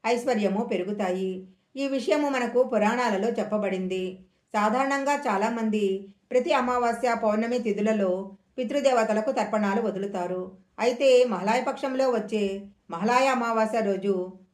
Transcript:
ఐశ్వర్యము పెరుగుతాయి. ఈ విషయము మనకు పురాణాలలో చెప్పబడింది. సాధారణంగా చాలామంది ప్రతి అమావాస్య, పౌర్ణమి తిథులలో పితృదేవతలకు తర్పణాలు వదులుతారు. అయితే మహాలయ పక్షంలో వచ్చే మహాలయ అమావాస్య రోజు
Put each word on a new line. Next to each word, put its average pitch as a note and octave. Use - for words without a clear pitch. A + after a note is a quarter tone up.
ఐశ్వర్యము G#3+
పెరుగుతాయి. F#3+
ఈ C#4
విషయము D4
మనకు B3
పురాణాలలో A3+
చెప్పబడింది. F#3+
సాధారణంగా C4+
చాలామంది G#3+
ప్రతి -
అమావాస్య, B3
పౌర్ణమి A3+
తిథులలో G3+
పితృదేవతలకు B3
తర్పణాలు G#3
వదులుతారు. F#3
అయితే B3
మహాలయ G#3
పక్షంలో C4
వచ్చే G#3
మహాలయ A#3+
అమావాస్య A3+
రోజు F#3+